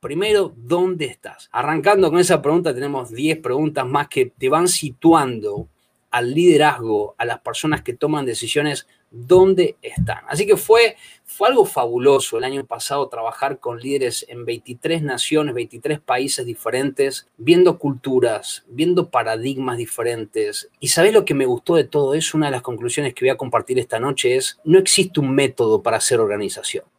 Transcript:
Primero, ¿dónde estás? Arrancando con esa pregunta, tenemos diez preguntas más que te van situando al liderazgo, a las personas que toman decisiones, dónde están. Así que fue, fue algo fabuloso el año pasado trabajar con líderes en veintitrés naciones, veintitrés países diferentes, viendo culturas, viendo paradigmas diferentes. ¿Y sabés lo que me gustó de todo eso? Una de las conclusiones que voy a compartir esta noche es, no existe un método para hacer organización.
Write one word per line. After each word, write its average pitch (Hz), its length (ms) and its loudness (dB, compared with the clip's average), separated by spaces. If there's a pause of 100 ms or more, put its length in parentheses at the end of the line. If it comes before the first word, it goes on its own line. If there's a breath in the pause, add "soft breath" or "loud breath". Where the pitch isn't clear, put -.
Primero, 196 540 0
¿dónde 170 520 -2
estás? - 460 -16
Arrancando 160 580 2
con 165 80 2
esa 175 240 4
pregunta, 160 320 2
tenemos 131 360 -6
diez 151 280 -2
preguntas 143 480 -2
más 143 220 -2
que 131 180 0 (100)
te 131 140 0
van 165 180 4
situando 127 1000 0 (420)
al 120 240 -2
liderazgo, 143 840 2
a 120 80 -4
las 117 140 -4
personas 151 440 -4
que 120 120 -6
toman 147 320 -2
decisiones, 139 600 -4 (280)
dónde 180 680 4
están. - 480 -6
Así 160 160 -2
que 202 120 4
fue, 233 400 4 (280 loud breath)
fue - 240 -2
algo 262 160 4
fabuloso 127 720 0
el 117 80 -4
año 135 200 -6
pasado 135 440 -6
trabajar 117 520 -6
con 120 180 -8
líderes 131 500 -4
en 120 160 -16
veintitrés 123 580 -6
naciones, 147 520 -2
veintitrés 123 460 -6
países 127 440 -4
diferentes, 131 840 -4 (100)
viendo 170 400 4
culturas, 123 920 -2
viendo 165 400 0
paradigmas 123 680 -4
diferentes. 113 920 -6 (120)
¿Y 135 80 -6
sabés 190 240 4
lo 214 120 6
que 156 100 -2
me 135 120 2
gustó 127 300 0
de 151 80 4
todo 139 300 0
eso? 156 220 -2
Una 156 100 0
de 143 60 -2
las 123 100 -6
conclusiones 123 520 -6
que - 100 -8
voy 131 60 4
a 135 60 0
compartir 123 420 -2
esta 117 220 -4
noche 127 360 0
es, - 280 -4
no 160 140 6
existe 190 420 2
un 135 120 0
método 127 480 2
para 110 180 -2
hacer 117 200 0
organización. 104 680 -4 (140)